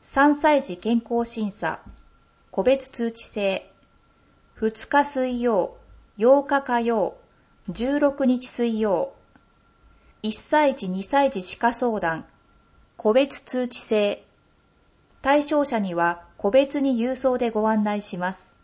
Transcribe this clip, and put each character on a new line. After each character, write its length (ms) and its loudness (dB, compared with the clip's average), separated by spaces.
三 320 4
歳 280 4
児 160 -8
健 220 0
康 240 -2
診 280 -6
査。 300 -6
個 140 -2
別 260 2
通 220 -4
知 140 -10
制。 440 -4
二 320 -4
日 180 2
水 340 -4
曜、 380 0
八 240 6
日 220 0
火 180 -2
曜、 340 -2
十 300 -2
六 260 2
日 220 2
水 320 -2
曜。 340 0
一 120 -4
歳 380 2
児、 160 -8
二 140 -6
歳 260 2
児 140 -6
歯 160 -8
科 140 0
相 260 -2
談。 260 -4
個 160 0
別 280 2
通 260 -4
知 120 -6
制。 440 -2
対 220 2
象 200 2
者 140 -2
に 160 -2
は 300 0
個 120 -2
別 320 4
に 160 2
郵 180 -2
送 220 0
で 140 -2
ご 180 0
案 140 2
内 180 -2
し 160 -10
ま 160 -4
す。 300 -20